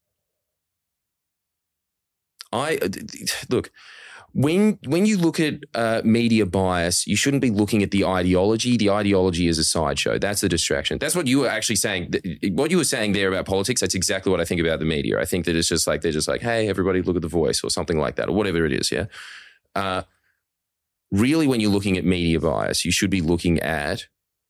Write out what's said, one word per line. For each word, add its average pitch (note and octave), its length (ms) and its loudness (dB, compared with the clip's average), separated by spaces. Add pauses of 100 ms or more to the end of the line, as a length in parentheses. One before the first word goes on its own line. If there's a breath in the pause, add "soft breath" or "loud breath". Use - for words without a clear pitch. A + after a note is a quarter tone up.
(2500)
I, C#3+ 260 -2
uh, - 100 -2
th-, - 200 -8
th-, - 420 -10
look, A#2 220 -2 (600 loud breath)
when, F3+ 540 2
when E3 220 2
you G#3+ 100 2
look E3+ 220 0
at, D3+ 160 0 (180)
uh, A2+ 300 0
media A2+ 420 4
bias, F2+ 640 0
you G2+ 80 0
shouldn't C#3 260 2
be C3 80 2
looking G#2 340 2
at F2+ 80 0
the G2 140 2
ideology. F#2 720 2
The G2+ 140 4
ideology F#2+ 560 2
is E2 100 2
a D#2+ 60 0
sideshow. C#2+ 560 0
That's G2+ 220 -2
the - 80 0
distraction. - 500 0
That's D3+ 160 -2
what F3 120 -2
you C3 120 4
were B2+ 80 2
actually A2 300 -2
saying. F#2+ 340 -2
Th-, F2+ 420 -4
what D3 180 0
you F#3 60 4
were D#3+ 60 2
saying G#2+ 300 0
there G2 180 0
about F2+ 140 -2
politics, G2 360 0
that's F#2 140 -2
exactly F#2+ 360 -2
what F2+ 80 2
I E2+ 60 0
think F2 160 0
about D#2+ 180 0
the D#2+ 60 -2
media. B1+ 340 0
I A#1+ 60 -2
think F2+ 200 -2
that E2+ 100 0
it's E2 120 0
just E2 200 0
like, D#2 140 0
they're E2 100 0
just D2+ 160 -2
like, C#2 140 -2
"Hey, A2+ 280 0
everybody, F#2 320 0
look F2 140 0
at E2+ 80 -2
The E2+ 40 -4
Voice," D#2+ 360 0
or G#1+ 80 -6
something E2+ 280 -2
like C#2 180 -2
that, G#1+ 120 -2
or D#2 60 -2
whatever F#2 300 0
it D2 60 0
is, - 200 -2
yeah? C#2 140 -2 (720 loud breath)
Uh, F#2+ 280 -4 (1080)
really, C#3 360 2
when B2+ 120 2
you're G#2+ 120 2
looking G2 260 0
at - 80 -4
media F2 340 2
bias, G#1+ 460 -2
you F2 60 0
should F#2+ 180 0
be F#2 120 0
looking E2+ 380 2
at D2+ 480 -4 (420)